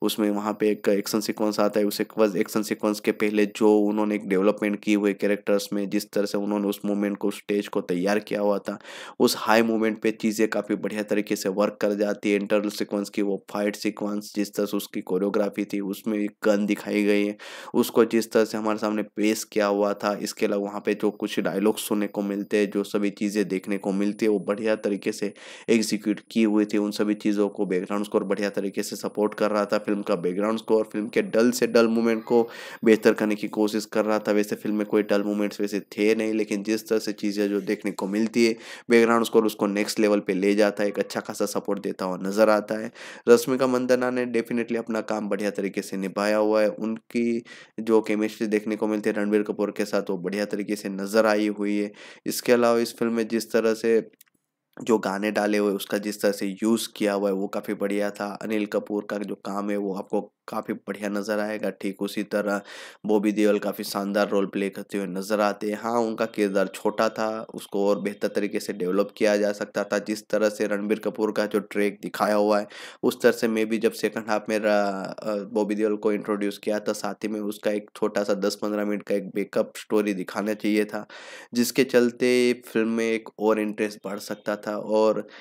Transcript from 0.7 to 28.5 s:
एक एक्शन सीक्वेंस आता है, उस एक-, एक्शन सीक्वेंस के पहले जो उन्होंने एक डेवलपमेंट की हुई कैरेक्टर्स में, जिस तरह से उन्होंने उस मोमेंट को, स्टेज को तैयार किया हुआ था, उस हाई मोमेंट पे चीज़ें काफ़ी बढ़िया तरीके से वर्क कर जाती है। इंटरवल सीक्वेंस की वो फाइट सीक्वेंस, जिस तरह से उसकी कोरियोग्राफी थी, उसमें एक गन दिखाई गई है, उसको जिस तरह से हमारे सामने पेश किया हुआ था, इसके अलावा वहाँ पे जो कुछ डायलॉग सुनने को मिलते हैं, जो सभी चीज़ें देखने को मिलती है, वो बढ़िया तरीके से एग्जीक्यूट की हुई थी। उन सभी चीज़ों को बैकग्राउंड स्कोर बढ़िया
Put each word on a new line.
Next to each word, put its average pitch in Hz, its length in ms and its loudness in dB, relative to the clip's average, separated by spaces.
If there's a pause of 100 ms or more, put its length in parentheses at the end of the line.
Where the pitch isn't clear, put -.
एक 104 180 -2
एक्शन 104 320 2
सीक्वेंस 107 400 -2
आता 104 200 2
है, 104 60 2
उस 104 140 -2
एक-, 107 360 0
एक्शन 107 260 -2
सीक्वेंस 104 380 -2
के 107 120 0
पहले 104 340 2
जो 107 320 4
उन्होंने 104 360 2
एक 104 140 -6
डेवलपमेंट 104 520 2
की 110 140 2
हुई 101 180 2
कैरेक्टर्स 101 600 0
में, 101 180 -2
जिस - 200 -2
तरह 101 160 0
से - 120 -2
उन्होंने 101 300 -2
उस 101 160 -4
मोमेंट 101 320 -2
को, 101 140 -2
स्टेज 101 380 -4
को 104 120 -4
तैयार 92 380 0
किया 107 220 -4
हुआ 101 180 2
था, 101 200 -8 (420)
उस 120 180 6
हाई 113 240 6
मोमेंट 110 380 0
पे 110 100 0
चीज़ें 110 380 0
काफ़ी 104 280 -2
बढ़िया 101 260 -4
तरीके 104 340 -2
से 101 120 -4
वर्क 101 320 0
कर 104 140 2
जाती 104 360 0
है। 101 60 4
इंटरवल 101 320 0
सीक्वेंस 101 420 -4
की 107 120 -2
वो 98 280 -2
फाइट 104 260 -2
सीक्वेंस, 104 600 -6
जिस 101 180 -2
तरह 101 120 0
से 104 100 -4
उसकी 104 240 -8
कोरियोग्राफी 101 640 0
थी, 101 160 -4
उसमें 101 380 -4
एक 104 120 -2 (140)
गन 104 220 4
दिखाई 104 380 0
गई 104 220 4
है, 104 100 -4 (380)
उसको 117 300 4
जिस 113 280 0
तरह 113 120 4
से 110 140 -4
हमारे 107 200 -2
सामने 107 240 0
पेश 107 420 -2
किया 104 220 0
हुआ 101 280 2
था, 104 280 -2
इसके - 240 -2
अलावा 101 180 -2
वहाँ 104 160 -8
पे 104 140 0
जो 104 160 0
कुछ 104 300 -4
डायलॉग 98 360 2
सुनने 104 300 -2
को 101 160 -4
मिलते 101 340 -2
हैं, 101 140 2
जो 101 140 0
सभी 101 260 -2
चीज़ें 101 380 -2
देखने 95 300 -2
को 98 140 -2
मिलती 104 340 0
है, 107 40 4
वो 104 80 2
बढ़िया 107 380 -2
तरीके 107 360 -2
से 101 220 -6 (340)
एग्जीक्यूट 107 520 2 (100)
की 113 120 2
हुई 107 220 4
थी। 104 140 0
उन 104 120 0
सभी 104 240 0
चीज़ों 104 340 0
को 101 180 -4
बैकग्राउंड 101 380 -2
स्कोर 104 200 0
बढ़िया 101 260 -2